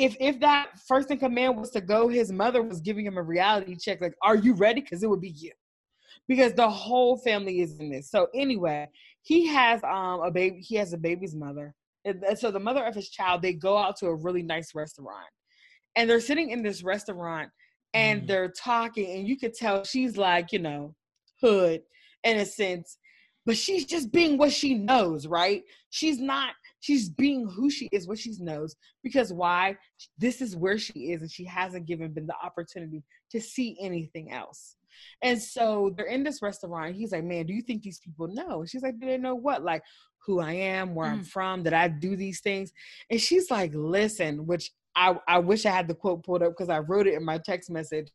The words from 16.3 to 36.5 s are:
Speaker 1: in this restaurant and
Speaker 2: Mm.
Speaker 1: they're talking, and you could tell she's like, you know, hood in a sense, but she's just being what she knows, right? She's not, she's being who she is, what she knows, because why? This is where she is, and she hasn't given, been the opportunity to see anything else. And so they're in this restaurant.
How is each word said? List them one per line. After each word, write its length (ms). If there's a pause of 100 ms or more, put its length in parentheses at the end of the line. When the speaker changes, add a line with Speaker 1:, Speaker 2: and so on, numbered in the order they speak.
Speaker 1:
in 120
this 200
restaurant 680 (440)
and 280
Speaker 2:
Mm. 40
Speaker 1:
they're 260
talking, 680
and 100
you 100
could 160
tell 300
she's 320
like, 360
you 80
know, 340 (460)
hood 420 (400)
in 160
a 80
sense, 520 (480)
but 100
she's 300
just 260
being 260
what 140
she 220
knows, 520
right? 360 (260)
She's 320
not, 340 (240)
she's 300
being 400
who 220
she 200
is, 160
what 120
she 200
knows, 380 (260)
because 300
why? 440 (420)
This 220
is 140
where 240
she 320
is, 120
and 80
she 160
hasn't 400
given, 260
been 140
the 140
opportunity 600 (300)
to 80
see 400
anything 500
else. 460 (460)
And 180
so 560
they're 100
in 160
this 200
restaurant. 520